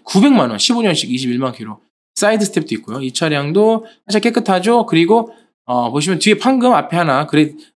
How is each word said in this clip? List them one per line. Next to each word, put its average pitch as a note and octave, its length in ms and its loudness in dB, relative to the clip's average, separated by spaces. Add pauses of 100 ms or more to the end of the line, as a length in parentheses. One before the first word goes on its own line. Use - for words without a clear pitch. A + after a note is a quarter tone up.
구백만 G3 480 4
원, G#2+ 80 -6
십오 A#3 240 0
년씩 E3 280 -2
이십일만 B2+ 420 -4
킬로. G#2+ 260 -14 (380)
사이드 G#3 280 2
스텝도 D#3+ 320 -2
있고요. A#2 240 -10
이 C3 120 -6
차량도 E3+ 720 0 (200)
살짝 G3+ 160 0
깨끗하죠? A3+ 640 0
그리고, G#3 460 2 (340)
어, B2 240 -2
보시면 D3+ 300 -2
뒤에 G#3 180 2
판금, B3 340 2
앞에 E3 240 0
하나, D3+ 300 0
그레-, D3 280 0 (220)